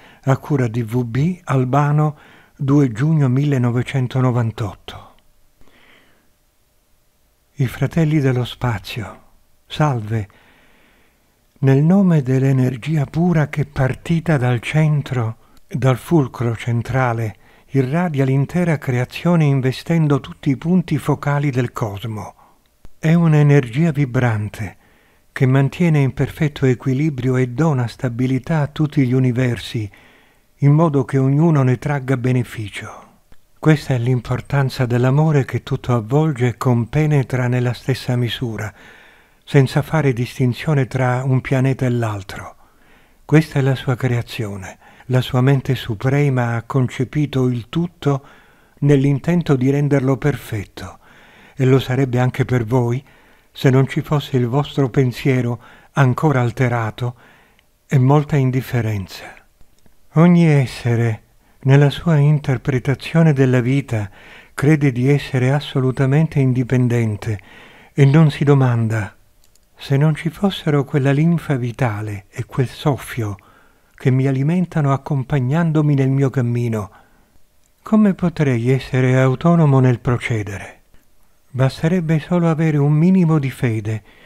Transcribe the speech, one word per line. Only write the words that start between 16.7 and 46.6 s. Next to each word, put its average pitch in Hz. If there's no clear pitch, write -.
irradia 139
l'intera 143
creazione 139
investendo 139
tutti -
i 127
punti 165
focali 143
del 123
cosmo. 104
È 160
un'energia 151
vibrante 117
che -
mantiene 139
in 131
perfetto 143
equilibrio 131
e 127
dona 127
stabilità 127
a 139
tutti 147
gli 123
universi, 123
in 143
modo 147
che 135
ognuno 143
ne 127
tragga 135
beneficio. 117
Questa 151
è 127
l'importanza 127
dell'amore 131
che -
tutto 131
avvolge 127
e 113
compenetra 127
nella 123
stessa -
misura, 113
senza 143
fare 139
distinzione 127
tra 127
un 131
pianeta 131
e -
l'altro. 110
Questa 151
è -
la 135
sua 127
creazione. 110
La 123
sua 127
mente 131
suprema 127
ha 113